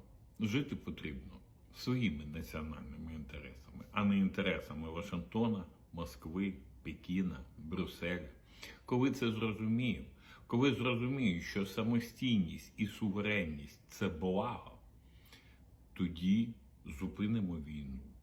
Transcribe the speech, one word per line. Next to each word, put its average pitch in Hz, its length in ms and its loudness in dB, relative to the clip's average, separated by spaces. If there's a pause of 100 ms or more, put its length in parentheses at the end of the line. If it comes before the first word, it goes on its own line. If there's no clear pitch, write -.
(400)
жити 113 360 2
потрібно - 580 -8 (420)
своїми 104 500 0
національними 78 880 -8
інтересами, 71 760 -12
а 104 120 2
не 101 140 8
інтересами 85 720 2
Вашингтона, 92 760 0 (280)
Москви, 87 600 -2 (300)
Пекіна, 85 560 -2 (180)
Брюсселя. 87 720 -4 (560)
Коли 127 260 4
це 123 200 2
зрозуміємо, 110 760 0 (420)
коли 175 260 6
зрозуміємо, 123 680 2
що 98 240 0
самостійність 113 1120 2
і 110 100 2
суверенність — 98 1000 -2
це - 220 0
благо, 92 680 -2 (1120)
тоді 92 600 2 (320)
зупинимо 95 720 -2
війну, 71 400 -8 (240)